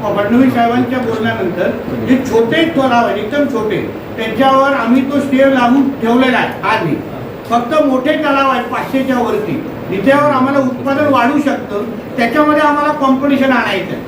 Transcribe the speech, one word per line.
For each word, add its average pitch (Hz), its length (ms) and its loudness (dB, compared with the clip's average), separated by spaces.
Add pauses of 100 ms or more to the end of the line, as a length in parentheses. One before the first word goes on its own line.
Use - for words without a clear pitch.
फडणवीस 220 500 2
साहेबांच्या 240 460 0
बोलण्यानंतर 226 680 -2 (400)
जे 254 80 6 (120)
छोटे 320 340 2
तलाव 247 440 2
आहेत, 202 100 -2
एकदम 277 360 -2
छोटे, 208 400 -4 (240)
त्यांच्यावर 269 560 2
आम्ही 247 380 2
तो 285 80 0
स्टे 254 180 0
लागू 269 520 4 (120)
ठेवलेला 247 360 2
आहे - 240 -4
आधी. 190 340 0 (540)
फक्त 240 340 2
मोठे 262 280 2
तलाव 277 400 2
आहेत 240 120 -2
पाचशेच्या 254 560 -2
वरती, 208 440 -2 (280)
जिच्यावर 277 400 2
आम्हाला 277 280 2
उत्पादन 269 540 -2
वाढू 254 260 2
शकतं, 226 440 -4 (340)
त्याच्यामध्ये 302 440 2
आम्हाला 294 320 2
कॉम्पिटिशन 269 580 2
आणायचं 202 440 -2
आहे - 120 -10